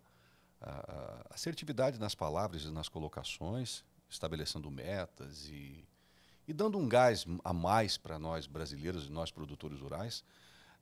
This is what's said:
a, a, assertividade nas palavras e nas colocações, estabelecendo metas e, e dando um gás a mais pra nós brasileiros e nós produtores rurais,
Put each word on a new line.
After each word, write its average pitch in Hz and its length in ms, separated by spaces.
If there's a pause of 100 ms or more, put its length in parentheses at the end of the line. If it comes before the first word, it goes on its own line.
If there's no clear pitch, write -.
(600)
a, - 100
a, - 640
assertividade 143 640
nas 107 160
palavras 82 480
e 76 80
nas 78 180
colocações, 80 960 (240)
estabelecendo 78 600
metas 73 800
e, 76 360 (640)
e 156 60
dando 202 260
um 147 100
gás 120 360 (180)
a 92 100
mais 92 440
pra - 200
nós 80 300
brasileiros 73 600
e 69 40
nós 80 220
produtores 73 480
rurais, 80 420 (600)